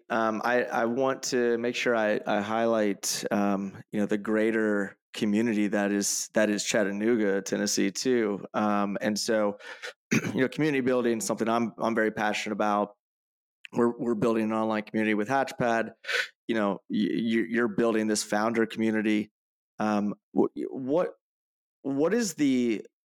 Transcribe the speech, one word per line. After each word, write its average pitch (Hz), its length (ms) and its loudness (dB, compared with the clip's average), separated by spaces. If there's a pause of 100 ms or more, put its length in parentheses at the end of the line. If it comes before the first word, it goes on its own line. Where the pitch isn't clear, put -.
Um, 113 340 0
I, 123 220 2
I - 180 -2
want 131 400 -2
to 120 340 0
make 123 200 -4
sure 123 180 2
I, 107 320 2
I 104 140 0
highlight, 110 880 0
um, 101 500 0 (120)
you 107 80 -2
know, 101 40 2
the 107 120 0
greater 107 800 0 (160)
community 107 540 2
that 101 260 0
is, - 400 -2
that 107 160 4
is 104 160 -2
Chattanooga, 104 760 2
Tennessee, 101 480 0
too. 110 540 0 (100)
Um, 101 460 0
and 107 180 -2
so, 107 420 0 (260)
<clears throat> - 260 -18
you - 300 0
know, 127 80 4
community 143 320 0
building 123 380 2
is 104 60 -6
something 110 220 -2
I'm, 117 300 0
I'm 113 180 0
very 110 160 2
passionate 107 400 -2
about. 104 440 0 (760)
We're, 120 260 0
we're 117 180 -2
building 113 280 2
an 110 100 -2
online 110 300 0
community 110 300 0
with 104 160 0
Hatchpad. 120 640 0 (580)
You 117 60 0
know, 101 340 0
y-, 107 200 0
y-, 117 400 0
you're 117 200 0
building 110 380 2
this 107 160 0
founder 113 420 0
community. 107 680 0 (480)
Um, 104 360 0 (200)
wh-, - 160 2 (180)
what, 135 440 -2 (680)
what 143 300 0
is 220 200 0
the, 123 520 2 (200)